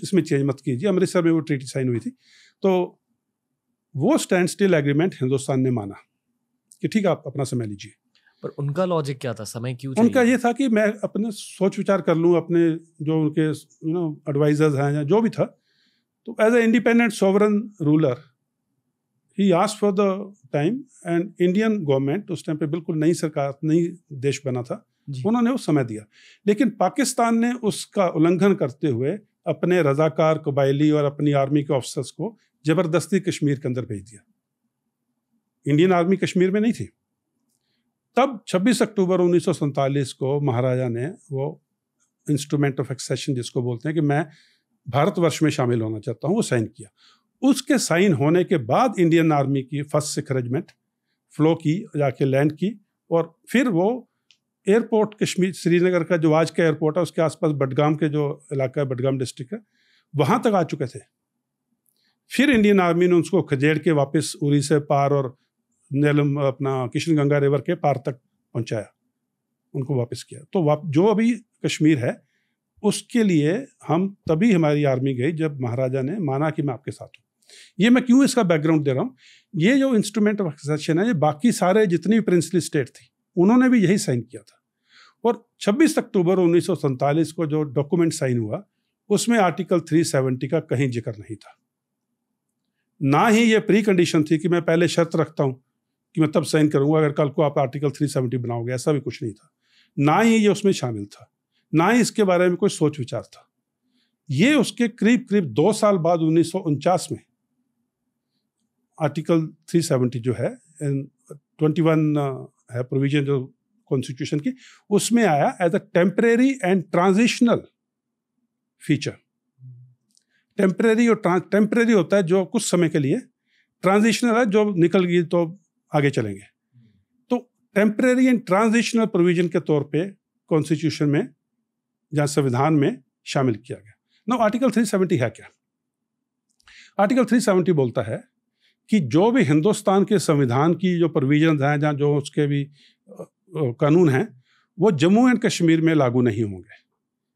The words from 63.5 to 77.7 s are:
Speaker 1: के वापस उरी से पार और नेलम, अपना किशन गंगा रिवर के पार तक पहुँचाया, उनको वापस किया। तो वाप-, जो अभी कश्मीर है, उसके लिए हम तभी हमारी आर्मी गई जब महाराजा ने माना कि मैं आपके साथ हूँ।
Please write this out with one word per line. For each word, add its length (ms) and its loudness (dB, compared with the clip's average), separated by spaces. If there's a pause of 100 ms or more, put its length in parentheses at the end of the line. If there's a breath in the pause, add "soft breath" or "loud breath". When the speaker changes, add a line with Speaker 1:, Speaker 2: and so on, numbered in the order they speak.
Speaker 1:
के 120 -2
वापस 520 -2
उरी 200 2
से 160 0
पार 340 0
और 260 -4 (540)
नेलम, 480 0
अपना 460 -2
किशन 300 -2
गंगा 220 2
रिवर 220 0
के 140 -4
पार 320 -2
तक 60 -4 (420)
पहुँचाया, 400 -8 (800)
उनको 200 -6
वापस 280 -6
किया। 180 -20 (120)
तो 100 0
वाप-, 280 0
जो 160 2
अभी 280 2
कश्मीर 640 -2
है, 340 -6 (500)
उसके 400 -2
लिए 440 0 (220)
हम 280 -2 (120)
तभी 240 2
हमारी 320 2
आर्मी 300 0
गई 180 -2
जब 280 -6
महाराजा 420 -4
ने 160 -6
माना 320 -2
कि 120 -4
मैं 120 -4
आपके 160 -14
साथ 160 -14
हूँ। 180 -20 (560 loud breath)